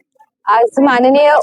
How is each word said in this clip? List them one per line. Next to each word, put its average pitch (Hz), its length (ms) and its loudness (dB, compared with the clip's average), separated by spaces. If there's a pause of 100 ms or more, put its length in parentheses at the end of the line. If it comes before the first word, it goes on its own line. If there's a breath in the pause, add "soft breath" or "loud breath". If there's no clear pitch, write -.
(440)
आज 226 240 -2 (120)
माननीय 277 640 0